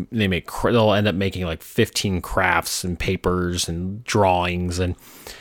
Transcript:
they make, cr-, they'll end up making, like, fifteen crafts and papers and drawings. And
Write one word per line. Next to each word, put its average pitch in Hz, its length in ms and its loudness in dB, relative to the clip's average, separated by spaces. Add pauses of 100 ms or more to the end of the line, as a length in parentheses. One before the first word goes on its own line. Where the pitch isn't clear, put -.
(120)
they 104 160 2
make, 87 180 -2
cr-, - 240 -2
they'll 110 220 6
end 104 160 4
up 87 80 0
making, 92 280 -2
like, 82 160 -4
fifteen - 600 0
crafts 87 640 0
and 90 120 -4
papers 90 720 -2
and 92 360 -6
drawings. 90 720 2
And 87 160 0 (460)